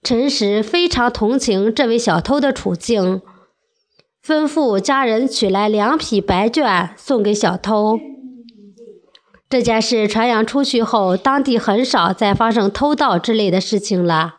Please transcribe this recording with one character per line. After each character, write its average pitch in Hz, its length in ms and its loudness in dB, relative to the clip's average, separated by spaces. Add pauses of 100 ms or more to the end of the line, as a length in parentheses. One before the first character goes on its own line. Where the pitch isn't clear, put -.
陈 254 280 0
实 208 320 0
非 349 260 0
常 247 240 0
同 240 260 0
情 214 360 0
这 269 120 0
位 226 120 0
小 190 200 0
偷 262 220 -2
的 269 140 0
处 190 200 -4
境， 185 460 -2 (1040)
吩 311 220 0
咐 269 340 0
家 269 240 0
人 233 240 0
取 214 220 -2
来 202 180 0
两 214 300 2
匹 226 200 -2
白 196 300 0
绢 214 480 0
送 240 260 -2
给 208 120 2
小 185 200 0
偷。 214 440 0 (1500)
这 254 100 0
件 220 200 2
事 220 280 0
传 220 180 0
扬 226 200 2
出 277 180 -2
去 247 180 0
后， 190 360 0
当 277 260 0
地 247 140 0
很 220 260 0
少 - 300 0
再 302 180 0
发 226 180 2
生 208 200 0
偷 294 240 0
盗 247 240 0
之 226 160 -2
类 208 160 0
的 185 100 2
事 202 180 -4
情 190 240 -2
了。 165 360 0